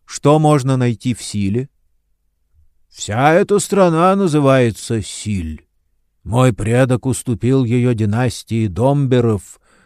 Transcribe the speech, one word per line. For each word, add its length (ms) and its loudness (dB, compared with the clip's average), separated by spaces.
что 340 2
можно 380 2
найти 360 -2
в 80 -12
Силе?» 460 -4
«Вся 440 0
эта 260 2
страна 560 2
называется 880 0
Силь. 680 -8
Мой 300 0
предок 520 0
уступил 580 -2
её 300 0
династии 760 -2
Домберов. 920 0